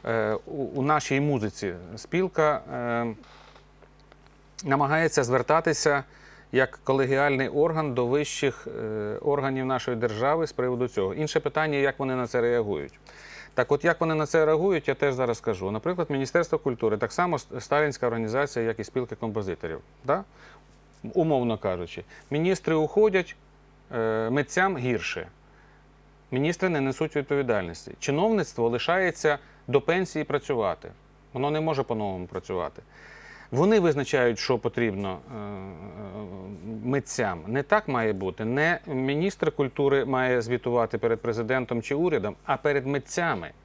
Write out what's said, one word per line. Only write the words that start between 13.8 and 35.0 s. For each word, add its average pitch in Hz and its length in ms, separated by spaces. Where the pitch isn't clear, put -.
як 170 160
вони 160 140
на 151 120
це 160 200
реагують, 160 420
я 139 60
теж 139 200
зараз 123 240
скажу. 98 320
Наприклад, 165 400
Міністерство 139 480
культури, 113 380
так 107 160
само 180 260
с-, - 220
сталінська 143 460
організація, 117 580
як 113 140
і 104 60
спілки 123 300
композиторів. 95 680
Да? 180 200
Умовно 139 440
кажучи, 90 460
міністри 170 440
уходять, 185 640
е, 113 360
митцям 160 480
гірше. 120 480
Міністри 160 360
не 156 120
несуть 135 360
відповідальності. 120 840
Чиновництво 156 680
лишається 160 680
до 139 140
пенсії 170 440
працювати. 117 680
Воно 98 180
не 156 100
може 156 220
по-новому 101 440
працювати. 90 560
Вони 196 300
визначають, 131 580
що 123 200
потрібно, 101 600